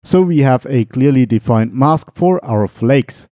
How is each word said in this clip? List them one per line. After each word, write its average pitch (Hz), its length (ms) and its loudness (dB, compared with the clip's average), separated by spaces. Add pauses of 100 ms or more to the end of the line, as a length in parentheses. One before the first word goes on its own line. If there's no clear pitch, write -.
So 185 160 2
we 170 200 0
have 131 260 0
a 123 180 -2
clearly 131 400 0
defined 113 480 -2
mask 143 400 0
for 180 320 -2
our 107 220 -2
flakes. - 720 -4